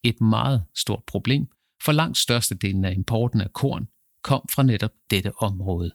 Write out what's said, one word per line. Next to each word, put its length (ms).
Et 180
meget 440
stort 280
problem, 420
for 100
langt 260
størstedelen 680
af 100
importen 460
af 120
korn 360
kom 300
fra 100
netop 300
dette 260
område. 580